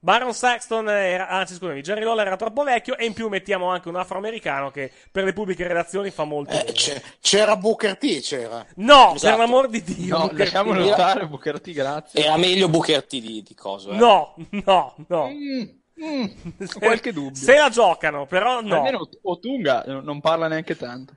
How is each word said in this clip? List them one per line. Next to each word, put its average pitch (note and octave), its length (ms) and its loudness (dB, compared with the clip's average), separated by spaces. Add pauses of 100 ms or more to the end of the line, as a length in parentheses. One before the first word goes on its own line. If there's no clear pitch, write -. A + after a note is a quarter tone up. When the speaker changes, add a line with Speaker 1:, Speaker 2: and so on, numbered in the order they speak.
Speaker 1:
Baron A3+ 300 2
Saxton A3+ 560 -2
era, F#3 380 0
anzi, F#3 260 -4
scusami, E3 280 -8
Jerry G3+ 220 -4
Lawler A3 220 0
era F#3+ 100 -2
troppo A3 280 -4
vecchio B3+ 340 -2
e A#3 80 -4
in A3+ 80 -4
più A3 160 -6
mettiamo F#3 400 -2
anche F3 180 -4
un E3+ 100 -8
afroamericano F#3 720 -6
che C3+ 200 -10 (200)
per F#3+ 120 -2
le F#3+ 80 0
pubbliche F#3 360 -4
redazioni F3 420 -2
fa D#3+ 140 -6
molto D3 300 -6
Speaker 2:
Eh, - 100 -2
Speaker 1:
bene. - 80 -8
Speaker 2:
c'è-, C#3+ 300 -2 (180)
c'era G#3 360 4
Booker G3+ 420 -2
T, F#3+ 240 -2
c'era. A#2 440 -8 (120)
Speaker 1:
No, A3+ 360 8
Speaker 3:
Esatto. G#3+ 220 2
Speaker 1:
per - 100 0
l'amor B3+ 240 4
di A3 140 -4
Dio, E3+ 340 -4
Speaker 4:
No, E3 80 2
Speaker 1:
Booker D#3+ 140 -6
Speaker 4:
lasciamo G3 340 0
Speaker 1:
T. F#3+ 40 2
Speaker 4:
lottare F#3+ 500 2
Booker D3 340 -8
T, F#3 100 -16
grazie. D3 520 -2
Speaker 3:
Era D#3 140 2
meglio F#3 300 4
Booker D#3 380 2
T C3+ 140 -8
di, A2 240 -12
di - 100 -20
coso, - 380 -10
eh. G3 60 -4
Speaker 1:
No, G#3 360 6 (320)
no, E3+ 300 2 (120)
no. E3 220 -2
Speaker 4:
Mm, C#4 320 -8 (420)
mm, C#4+ 220 -4 (320)
Speaker 1:
<laughs> G3 80 -12
Se-, F#3+ 140 -12
Speaker 4:
qualche A3 340 0
dubbio. C#3 260 -8
Speaker 1:
se A#3 160 6
la D4 140 6
giocano, E3 560 0
però G#3+ 360 0
no. G3 160 0
Speaker 4:
Almeno G#3+ 240 0
Ot-, - 200 -16
Otunga F3+ 640 -2
non C#3 340 -10
parla D#3+ 280 0
neanche D#3+ 280 -4
tanto. B2+ 420 -14